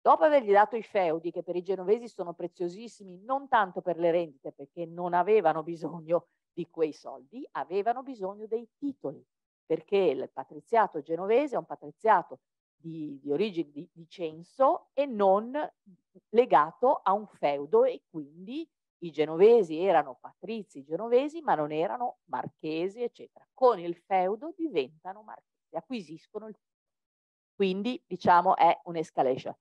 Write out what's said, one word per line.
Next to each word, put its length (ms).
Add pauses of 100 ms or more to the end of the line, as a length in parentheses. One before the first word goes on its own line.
Dopo 220
avergli 300
dato 240
i 60
feudi, 500
che 100
per 140
i 60
genovesi 460
sono 260
preziosissimi, 880
non 240
tanto 320
per 180
le 140
rendite, 400
perché 340
non 280
avevano 480
bisogno 680 (240)
di 160
quei 240
soldi, 600
avevano 500
bisogno 440
dei 300
titoli, 480 (400)
perché 320
il 340
patriziato 720
genovese 560
è 20
un 60
patriziato 760 (360)
di, 420
di 120
origine 400
di, 200
di 160
censo 840
e 140
non 520 (720)
legato 680
a 160
un 140
feudo, 580
e 260
quindi 580 (360)
i 60
genovesi 680
erano 400
patrizi 640
genovesi, 560
ma 140
non 180
erano 520
marchesi, 800
eccetera. 520
Con 240
il 180
feudo 580
diventano 680
marchesi, 540
acquisiscono 720
il 80
titolo. 280 (720)
Quindi, 520
diciamo, 480
è 300
un'escalation. 760